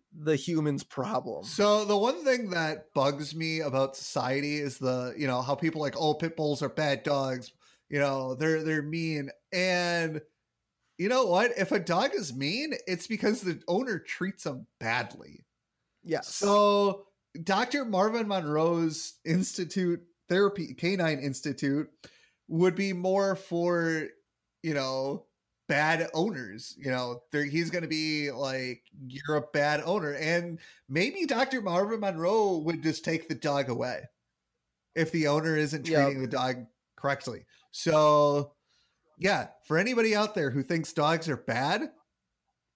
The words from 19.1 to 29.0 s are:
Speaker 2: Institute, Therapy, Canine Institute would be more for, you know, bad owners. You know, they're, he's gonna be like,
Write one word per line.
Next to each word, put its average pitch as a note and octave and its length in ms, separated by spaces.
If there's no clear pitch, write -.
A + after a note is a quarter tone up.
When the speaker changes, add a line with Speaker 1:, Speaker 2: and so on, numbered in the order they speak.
Speaker 2:
Institute, F3 760
Therapy, F#3+ 440
Canine E3+ 460
Institute C#3 720
would E3+ 260
be G3 180
more F#3+ 440
for, E3+ 720
you D#3+ 120
know, C3+ 540
bad D#3 440
owners. C3+ 640
You C#3 140
know, B2 300
they're, D3 140
he's D#3+ 240
gonna E3 180
be D#3 440
like, C3 520